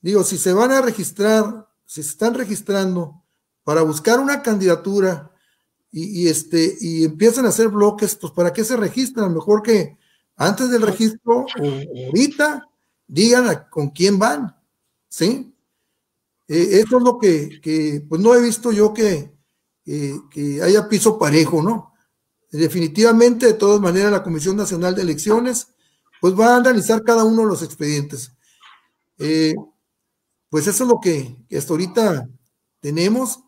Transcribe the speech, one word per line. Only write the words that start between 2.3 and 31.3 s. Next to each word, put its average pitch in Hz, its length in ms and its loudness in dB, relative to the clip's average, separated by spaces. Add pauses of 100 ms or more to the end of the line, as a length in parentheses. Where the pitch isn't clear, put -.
registrando 190 880 -6 (400)
para 156 200 2
buscar 156 360 2
una 277 220 -2
candidatura 190 880 0 (600)
y, 175 320 -6
y, 175 40 4
este, 160 520 -2
y 165 260 -2
empiezan 220 400 2
a 214 40 4
hacer 220 180 2
bloques, 208 480 0
pues - 180 -14
¿para 175 180 0
qué 220 120 -4
se 233 120 -4
registran? 220 580 -2
Mejor 208 280 0
que 208 360 0 (380)
antes 208 360 -2
del 240 100 2
registro 220 640 0 (140)
o 135 480 -6
ahorita 277 600 -2 (380)
digan 233 420 2
a, 170 220 -4
con 147 220 -4
quién 190 260 2
van, 214 380 -2 (520)
¿sí? 247 460 -4 (960)
Eh, 185 360 2
eso 233 140 2
es 240 60 4
lo 247 160 2
que, 156 420 0
que, 151 480 -4
pues 160 120 -4
no 226 120 6
he 240 80 6
visto 240 300 -2
yo 214 220 2
que, 202 400 -2 (520)
eh, 143 340 -8 (120)
que 147 320 -6
haya 202 260 2
piso 214 300 0
parejo, 151 420 2
¿no? 202 320 -4 (560)
Definitivamente, 220 960 2
de 220 80 6
todas 208 280 2
maneras, 190 300 2
la 196 120 -2
Comisión 170 320 -4
Nacional 185 400 -4
de 202 60 -4
Elecciones, 214 680 -2 (540)
pues 180 180 4
va 233 140 6
a 247 40 6
analizar 226 460 2
cada 226 220 4
uno 220 160 2
de 220 60 2
los 180 140 -2
expedientes. 147 720 -8 (880)
Eh, 156 340 0 (960)
pues 151 160 -2
eso 208 200 -2
es 247 40 -2
lo 233 120 4
que, 139 340 -4 (140)